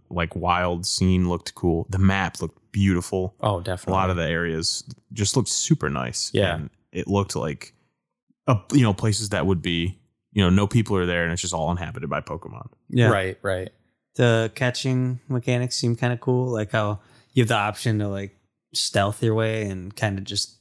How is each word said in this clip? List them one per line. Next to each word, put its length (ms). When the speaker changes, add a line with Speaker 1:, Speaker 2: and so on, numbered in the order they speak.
Speaker 1:
like, 240
wild 520
scene 420
looked 260
cool. 360
The 80
map 420
looked 180
beautiful. 680
Speaker 2:
Oh, 200
definitely. 320
Speaker 1:
A 40
lot 140
of 60
the 100
areas 560
just 240
looked 120
super 400
nice. 440
Speaker 2:
Yeah. 240
Speaker 1:
And 140
it 140
looked 300
like, 380
a, 100
you 100
know, 120
places 340
that 180
would 160
be, 360
you 100
know, 80
no 160
people 300
are 100
there 160
and 100
it's 100
just 120
all 160
inhabited 400
by 120
Pokemon. 460
Speaker 3:
Yeah. 180
Speaker 2:
Right, 340
right. 280
Speaker 3:
The 380
catching 720
mechanics 480
seem 200
kinda 220
cool. 320
Like 220
how 280
you 100
have 60
the 80
option 440
to, 80
like, 280
stealth 480
your 120
way 360
and 240
kinda 280
just 380